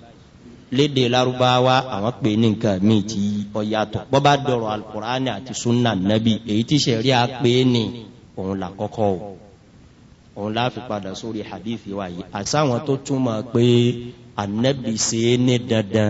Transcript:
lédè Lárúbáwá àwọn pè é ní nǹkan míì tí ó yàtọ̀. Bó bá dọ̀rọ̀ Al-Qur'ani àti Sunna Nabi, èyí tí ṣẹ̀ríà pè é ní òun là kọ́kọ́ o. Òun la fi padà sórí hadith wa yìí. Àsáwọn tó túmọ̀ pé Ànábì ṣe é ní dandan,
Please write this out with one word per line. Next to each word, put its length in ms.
lédè 400
Lárúbáwá 680
àwọn 220
pè 180
é 60
ní 140
nǹkan 300
míì 220
tí 200
ó 140
yàtọ̀. 440
Bó 140
bá 140
dọ̀rọ̀ 360
Al-Qur'ani 600
àti 240
Sunna 420
Nabi, 380
èyí 200
tí 120
ṣẹ̀ríà 420
pè 160
é 140
ní 180
òun 260
là 100
kọ́kọ́ 440
o. 240
Òun 200
la 180
fi 100
padà 320
sórí 300
hadith 440
wa 220
yìí. 220
Àsáwọn 540
tó 120
túmọ̀ 460
pé 220
Ànábì 640
ṣe 300
é 120
ní 220
dandan, 520